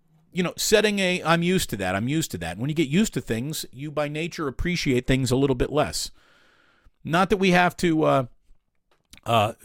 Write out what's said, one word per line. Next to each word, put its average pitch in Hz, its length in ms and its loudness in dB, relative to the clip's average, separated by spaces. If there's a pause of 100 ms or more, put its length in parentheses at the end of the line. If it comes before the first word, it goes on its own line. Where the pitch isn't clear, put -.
(320)
you 180 120 -2
know, 165 140 -2
setting 208 420 2
a, 180 240 0
"I'm 170 180 2
used 180 280 0
to - 80 -6
that, 92 180 -2
I'm 110 120 0
used 156 240 -2
to - 80 -6
that." 85 180 -6
When 123 120 -4
you 156 60 -4
get 151 140 0
used 202 240 2
to 135 80 -2
things, 123 500 -6
you 147 200 -14
by 147 160 -4
nature 156 400 -6
appreciate 139 600 -2
things 131 240 2
a 123 40 4
little 135 200 2
bit 127 160 -2
less. - 400 -2 (920)
Not 170 260 0
that 214 80 2
we 185 140 4
have 180 260 4
to, 160 260 2
uh, 143 220 2 (1000)
uh, 110 280 2 (120)